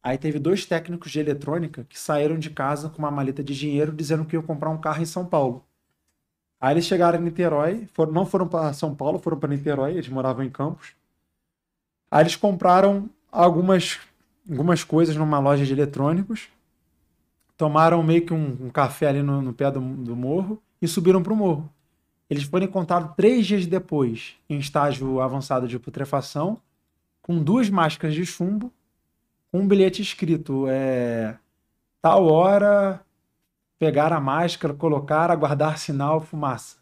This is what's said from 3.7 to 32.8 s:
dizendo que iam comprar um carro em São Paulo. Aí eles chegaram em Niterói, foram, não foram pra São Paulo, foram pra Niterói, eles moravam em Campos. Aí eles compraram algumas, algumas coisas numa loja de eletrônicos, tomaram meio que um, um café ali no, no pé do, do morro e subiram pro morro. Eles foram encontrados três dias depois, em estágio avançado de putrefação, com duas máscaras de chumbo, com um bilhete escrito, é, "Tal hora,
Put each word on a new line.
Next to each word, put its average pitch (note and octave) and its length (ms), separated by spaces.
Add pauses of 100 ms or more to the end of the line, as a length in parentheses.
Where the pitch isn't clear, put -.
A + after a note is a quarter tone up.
dizendo D#3 320
que D#3+ 100
iam D#3+ 80
comprar D#3 260
um D#3+ 80
carro D#3 240
em E3 40
São F3+ 200
Paulo. C3+ 380 (960)
Aí C3+ 140
eles E3+ 120
chegaram E3+ 340
em E3+ 40
Niterói, E3+ 720
foram, D#3 180
não F3+ 140
foram F#3 220
pra D#3+ 260
São D3 200
Paulo, D3 260
foram D#3 200
pra D3 100
Niterói, C#3+ 440
eles D#3 160
moravam C3 340
em B2+ 60
Campos. - 440 (1200)
Aí D3+ 120
eles E3+ 120
compraram G3 720 (220)
algumas, F3 680 (500)
algumas D#3+ 340
coisas D#3+ 320
numa D3+ 240
loja C#3 260
de C3+ 80
eletrônicos, D3 760 (1080)
tomaram D#3+ 460
meio E3 220
que E3+ 80
um, C#3+ 320
um B2 40
café D3 380
ali C#3+ 160
no, C#3 180
no B2+ 120
pé C#3 180
do, C3+ 100
do B2+ 340
morro F3+ 460 (200)
e E3+ 60
subiram F3+ 360
pro G#3+ 120
morro. E3 340 (600)
Eles C#3+ 140
foram F#3 220
encontrados F3 500
três A3 300
dias F#3+ 200
depois, C#3+ 680 (140)
em D3 80
estágio C#3 640
avançado C3 460
de B2 120
putrefação, C#3+ 800 (600)
com E3+ 200
duas G#3 280
máscaras D#3+ 460
de F3 100
chumbo, G3+ 460 (800)
com F3+ 80
um G3 80
bilhete F#3+ 340
escrito, D3+ 680
é, B2 680 (640)
"Tal E3+ 240
hora, G3 760 (760)